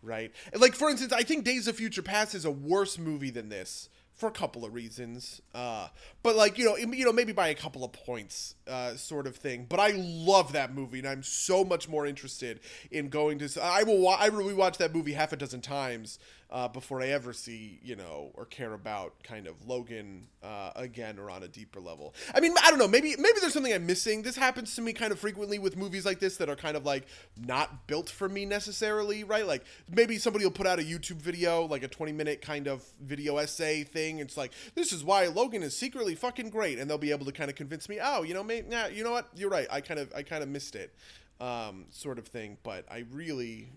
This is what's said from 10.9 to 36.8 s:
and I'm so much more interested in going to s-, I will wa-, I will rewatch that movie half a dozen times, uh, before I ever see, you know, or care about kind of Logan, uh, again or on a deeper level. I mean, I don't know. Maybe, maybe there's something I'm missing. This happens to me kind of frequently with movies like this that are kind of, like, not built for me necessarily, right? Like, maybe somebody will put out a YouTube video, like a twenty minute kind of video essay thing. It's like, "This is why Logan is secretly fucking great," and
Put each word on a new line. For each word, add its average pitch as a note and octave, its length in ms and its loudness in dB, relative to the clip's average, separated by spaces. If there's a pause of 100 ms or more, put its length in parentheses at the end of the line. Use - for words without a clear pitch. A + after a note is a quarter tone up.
and C3+ 80 -4
I'm C3+ 160 -4
so F#3+ 400 4
much F3 240 0
more D3+ 180 -2
interested C3 540 -8 (320)
in C#3+ 160 -4
going D3+ 320 2
to D3 60 -4
s-, C3 100 -6
I F3+ 260 4
will G#3+ 160 6
wa-, F#3 220 8
I G#3 80 8
will G#3 160 2
rewatch F#3+ 320 4
that D#3+ 180 2
movie D3+ 200 0
half D3+ 180 0
a D#3 40 -4
dozen B2+ 240 -8
times, B2 600 -6 (300)
uh, B2 180 -2
before B2+ 320 -8
I B2+ 60 -2
ever C3 260 -2
see, A2 500 -12
you A#2+ 140 -10
know, D#2+ 380 -10
or - 100 -12
care A2+ 300 -10
about G2+ 500 -8
kind G#2+ 220 -14
of E2+ 200 -16
Logan, A2+ 600 -8 (160)
uh, G2+ 340 -10
again A#2 420 -10
or G2+ 120 -10
on F#2 120 -12
a F2+ 60 -14
deeper G2 320 -18
level. D#2+ 340 -12 (200)
I C4+ 60 8
mean, E4 120 4 (100)
I D#4 60 12
don't D#4 100 8
know. A3+ 80 8
Maybe, C#4 300 4
maybe G#4+ 240 8
there's E4+ 140 2
something C4+ 180 0
I'm F3 140 0
missing. G#3+ 340 0
This A#3+ 160 -6
happens B3+ 380 0
to A#3 80 -6
me A3+ 100 -2
kind A3 200 -2
of F#3+ 60 -4
frequently G#3 400 -4
with F#3+ 200 -2
movies F#3+ 260 -4
like F#3 160 0
this F#3+ 160 0
that D3+ 140 -2
are C#3 60 -4
kind D3+ 200 -4
of, C#3 80 -4
like, C#3 220 0 (360)
not C3 440 -2
built D#3+ 240 -4
for G3 180 -4
me G3 160 -4
necessarily, G#3 800 -2
right? G#3+ 220 2
Like, C#3 180 0 (240)
maybe A3 300 6
somebody G#3 260 2
will F#3 80 6
put F#3+ 140 0
out F3+ 120 4
a E3 40 0
YouTube D#3+ 400 -6
video, E3+ 420 2
like C#3+ 200 -2
a C3 40 -6
twenty D#3 240 -6
minute D3+ 300 -2
kind D3 240 -4
of C3+ 180 -4 (160)
video C#3+ 380 -2
essay D#3 440 0
thing. D#3 360 -4
It's C#3+ 180 -8
like, C3+ 160 -6 (220)
"This E4 180 0
is D#3+ 100 -6
why F#3 260 6
Logan A3 340 0
is C#3 120 -4
secretly B3 400 -2
fucking A#3+ 360 -4
great," F#3+ 280 -2
and C#3 120 -4